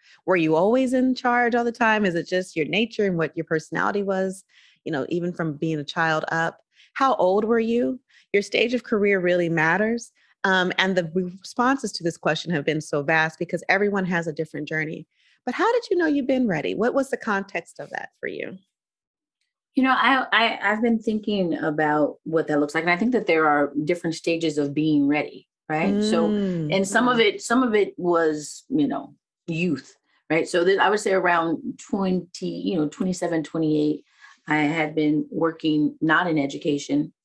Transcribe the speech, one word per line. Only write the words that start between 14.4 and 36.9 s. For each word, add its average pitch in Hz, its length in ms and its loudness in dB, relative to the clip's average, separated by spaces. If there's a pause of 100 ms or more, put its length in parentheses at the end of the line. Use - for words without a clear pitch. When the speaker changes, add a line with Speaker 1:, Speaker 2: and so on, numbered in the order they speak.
Speaker 1:
journey. 156 400 -6 (360)
But 247 120 -6
how 370 160 2
did 480 180 2
you 381 60 2
know 349 100 2
you've 285 220 0
been 262 180 2
ready? 151 300 -2
What 233 180 0
was 269 160 0
the 233 60 -4
context 196 640 -6
of 147 100 -14
that - 200 -12 (100)
for - 80 -8
you? - 280 -10 (1200)
Speaker 2:
You 262 80 4
know, 262 140 4
I, 247 360 4
I, 220 300 2
I've 214 200 0
been 233 180 2
thinking 208 580 -2
about 151 640 0
what 160 240 0
that 151 140 2
looks 147 140 -2
like. 165 100 0
And 175 60 2
I 175 60 4
think 220 160 0
that 214 140 0
there 160 220 4
are 143 240 2 (120)
different 170 300 -2
stages 165 440 -2
of 143 160 -2
being 151 340 2
ready, - 400 -2 (200)
right? 196 340 0
So, 214 260 2
Speaker 1:
Mm. 185 460 -2
Speaker 2:
and 190 140 0
some 226 200 2
of 247 100 2
Speaker 1:
Mm. 226 60 4 (100)
Speaker 2:
it, - 80 -12
some 247 200 2
of 233 120 0
it 196 240 2
was, 165 720 0
you 147 200 2
know, - 260 -8 (320)
youth, 165 500 -4 (340)
right? 165 180 0
So 175 160 0
that 190 140 4
I 180 120 4
would 208 100 0
say 202 120 0
around 170 680 0
twenty, 185 680 -4
you 175 280 -4
know, 151 120 0
twenty-seven, 170 560 -4
twenty-eight, 151 600 -2 (420)
I 151 100 0
had 151 380 0
been 151 360 2
working, 156 720 0
not 160 260 2
in 160 120 0
education, 143 720 -2 (120)